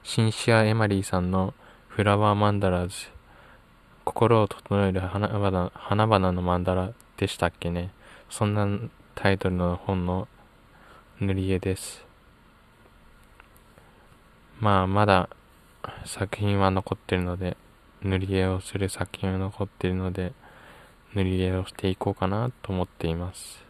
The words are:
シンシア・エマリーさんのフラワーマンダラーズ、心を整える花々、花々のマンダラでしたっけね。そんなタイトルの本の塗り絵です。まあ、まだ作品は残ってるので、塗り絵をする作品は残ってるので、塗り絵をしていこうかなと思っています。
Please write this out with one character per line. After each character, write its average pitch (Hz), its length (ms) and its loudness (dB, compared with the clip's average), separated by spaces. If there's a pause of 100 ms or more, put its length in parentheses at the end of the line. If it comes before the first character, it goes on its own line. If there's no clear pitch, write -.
シ - 180 -2
ン 110 80 4
シ - 220 0
ア・ 110 120 6
エ 107 80 4
マ 110 140 2
リ 98 140 2
ー - 20 -6
さ 92 160 -2
ん 90 140 0
の 95 200 0 (360)
フ - 160 -2
ラ 101 120 4
ワ 104 160 4
ー - 40 4
マ 104 160 4
ン 101 80 0
ダ 98 100 2
ラ 87 140 0
ー 87 40 -6
ズ、 - 200 -12 (960)
心 113 360 4
を 101 60 4
整 101 400 0
え 92 60 2
る 92 80 0
花 92 280 -4
々、 95 460 0
花 107 320 0
々 98 240 4
の 90 100 -2
マ 90 180 2
ン 90 60 -2
ダ 92 120 0
ラ 95 160 -2 (240)
で 98 100 0
し - 100 -6
た 87 100 -2
っ 82 120 -2
け 85 120 -4
ね。 87 200 -4 (400)
そ - 140 -2
ん 104 100 0
な 104 140 0 (480)
タ 101 160 2
イ 95 60 2
ト 92 120 0
ル 90 60 -2
の 87 280 0
本 92 220 -2
の 90 220 -4 (880)
塗 98 160 -2
り 95 160 -2
絵 92 80 2
で 95 160 -2
す。 - 300 -12 (2500)
ま 101 220 4
あ、 92 40 2
ま 101 200 4
だ 95 220 6 (760)
作 - 340 -8
品 101 220 2
は 95 100 6
残 95 260 -2
っ - 80 -20
て 92 120 0
る 90 60 0
の 90 140 -4
で、 92 200 -6 (480)
塗 95 140 0
り 95 160 -2
絵 92 120 2
を 95 140 0
す - 160 -12
る 98 120 0
作 - 300 -6
品 95 140 -2
は 95 60 -2
残 95 260 -4
っ 95 40 -8
て - 180 -6
る 92 80 0
の 92 160 -2
で、 90 220 -6 (800)
塗 101 80 0
り 92 180 2
絵 92 120 0
を 92 140 -2
し - 60 -16
て - 160 -4
い 92 60 0
こ - 160 -2
う - 60 -4
か 95 100 -2
な 110 240 -2 (120)
と 101 100 -6
思 92 100 0
っ - 40 -2
て - 200 -8
い 82 80 -2
ま 87 180 -6
す。 - 380 -18